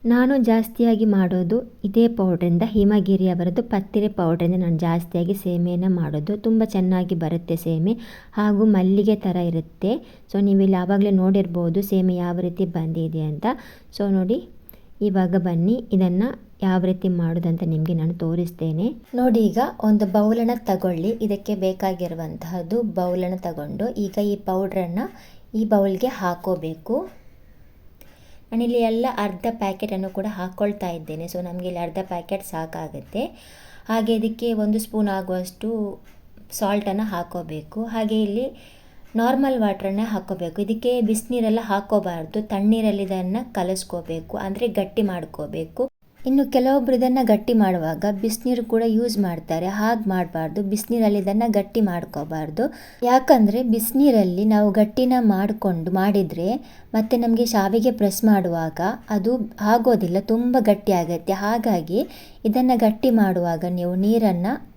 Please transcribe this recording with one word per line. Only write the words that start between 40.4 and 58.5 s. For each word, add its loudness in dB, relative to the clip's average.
ಇದಕ್ಕೆ -2
ಬಿಸಿನೀರೆಲ್ಲ -2
ಹಾಕೋಬಾರ್ದು, -2
ತಣ್ಣೀರಲ್ಲಿ 2
ಇದನ್ನು -4
ಕಲಸ್ಕೋಬೇಕು, -6
ಅಂದರೆ -4
ಗಟ್ಟಿ -2
ಮಾಡ್ಕೋಬೇಕು. -8
ಇನ್ನು 2
ಕೆಲವೊಬ್ರು 2
ಇದನ್ನು 2
ಗಟ್ಟಿ 2
ಮಾಡುವಾಗ 0
ಬಿಸಿನೀರು -2
ಕೂಡ 2
ಯೂಸ್ 0
ಮಾಡ್ತಾರೆ, -4
ಹಾಗೆ 0
ಮಾಡಬಾರ್ದು. -4
ಬಿಸಿನೀರಲ್ಲಿ 0
ಇದನ್ನು 0
ಗಟ್ಟಿ -2
ಮಾಡ್ಕೋಬಾರ್ದು, -6
ಯಾಕಂದರೆ 6
ಬಿಸಿನೀರಲ್ಲಿ 4
ನಾವು 4
ಗಟ್ಟಿನ 2
ಮಾಡಿಕೊಂಡು -2
ಮಾಡಿದರೆ 0
ಮತ್ತೆ 2
ನಮಗೆ 2
ಶಾವಿಗೆ 2
ಪ್ರೆಸ್ 0
ಮಾಡುವಾಗ 0